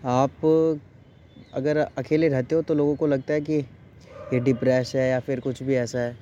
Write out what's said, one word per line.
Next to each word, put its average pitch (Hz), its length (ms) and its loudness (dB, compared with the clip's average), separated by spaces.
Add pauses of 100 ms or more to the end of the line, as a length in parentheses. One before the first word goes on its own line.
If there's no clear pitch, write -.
आप 151 720 2 (720)
अगर 147 240 0
अकेले 156 500 0
रहते 135 280 0
हो 165 60 2
तो 160 120 -2
लोगों 147 220 2
को 156 120 -2
लगता 139 260 0
है 151 80 0
कि 151 160 -2 (760)
ये 127 60 2
डिप्रेस 127 560 2
है 131 140 2
या 127 100 0
फिर 131 200 -4
कुछ 131 240 -6
भी 135 120 0
ऐसा 123 240 -2
है 120 220 -4